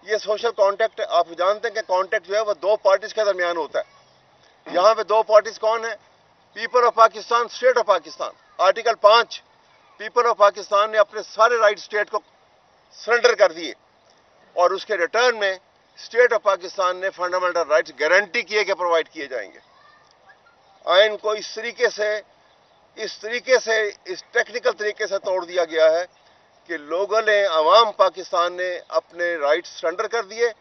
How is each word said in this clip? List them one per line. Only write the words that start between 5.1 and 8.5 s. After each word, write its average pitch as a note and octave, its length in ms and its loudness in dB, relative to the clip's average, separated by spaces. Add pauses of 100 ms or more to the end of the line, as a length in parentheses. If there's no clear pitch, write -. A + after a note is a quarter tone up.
parties G#3+ 340 4
कौन A3 280 -2
है? A3 120 -10 (600)
People A3+ 340 2
of - 80 -4
Pakistan, A3+ 580 2
State B3 180 2
of A#3 140 0
Pakistan। E3 400 -2 (320)